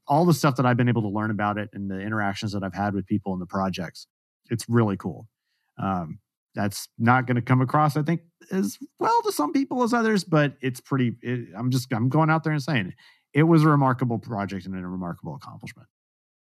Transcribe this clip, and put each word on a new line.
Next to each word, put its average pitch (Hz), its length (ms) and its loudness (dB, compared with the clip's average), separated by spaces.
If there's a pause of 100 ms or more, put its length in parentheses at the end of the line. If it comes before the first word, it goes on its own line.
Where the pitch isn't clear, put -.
all 151 180 4
the 170 80 6
stuff 143 240 2
that 131 80 2
I've 123 120 4
been 123 120 2
able 113 140 2
to 104 40 -4
learn 107 240 -2
about 104 260 -2
it 104 160 -6
and 98 160 -8
the 95 100 -6
interactions 104 520 -4
that 98 120 -4
I've 92 100 -6
had 98 200 -2
with 98 140 -4
people 101 260 -2
in 92 60 -6
the 87 80 -8
projects, 92 580 -4 (440)
it's 117 180 -6
really 113 300 2
cool. 98 300 -10 (540)
Um, 92 380 -6 (340)
that's 104 340 -6 (120)
not 123 260 4
gonna 120 160 0
come 127 200 2
across, 151 360 2
I 151 60 0
think, 165 180 -2 (300)
as 196 260 -2 (220)
well 466 240 2
to 427 80 -2
some 294 220 -2
people 269 280 0
as 233 120 2
others, 220 320 2
but 147 360 2
it's 131 200 -4
pretty, 127 400 0
it, 120 260 -6 (100)
I'm 127 140 -2
just, 127 220 -2
I'm 117 160 0
going 156 200 4
out 160 140 2
there 156 100 0
and 147 80 0
saying 120 260 -2
it. 82 60 -12 (400)
It 143 100 6
was 160 200 6
a 160 60 6
remarkable 127 500 2
project 98 480 -6
and 95 100 -8
a 90 100 -8
remarkable 87 460 -8
accomplishment. - 540 -18 (540)